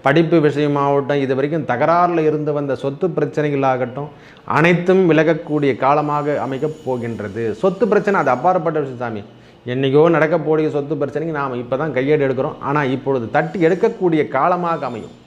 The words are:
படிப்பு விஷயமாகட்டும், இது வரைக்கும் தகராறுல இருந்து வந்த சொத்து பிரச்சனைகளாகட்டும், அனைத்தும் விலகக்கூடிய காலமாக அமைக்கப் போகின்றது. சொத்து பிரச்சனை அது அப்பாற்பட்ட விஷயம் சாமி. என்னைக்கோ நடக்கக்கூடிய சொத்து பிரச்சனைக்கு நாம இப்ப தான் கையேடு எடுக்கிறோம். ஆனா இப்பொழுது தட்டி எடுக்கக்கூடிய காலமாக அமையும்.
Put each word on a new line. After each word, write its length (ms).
படிப்பு 380
விஷயமாகட்டும், 800
இது 140
வரைக்கும் 300
தகராறுல 540
இருந்து 340
வந்த 220
சொத்து 320
பிரச்சனைகளாகட்டும், 1000
அனைத்தும் 680
விலகக்கூடிய 640
காலமாக 640
அமைக்கப் 340
போகின்றது. 680
சொத்து 340
பிரச்சனை 320
அது 100
அப்பாற்பட்ட 500
விஷயம் 200
சாமி. 240
என்னைக்கோ 440
நடக்கக்கூடிய 600
சொத்து 260
பிரச்சனைக்கு 360
நாம 240
இப்ப 220
தான் 160
கையேடு 340
எடுக்கிறோம். 320
ஆனா 240
இப்பொழுது 480
தட்டி 340
எடுக்கக்கூடிய 640
காலமாக 580
அமையும். 260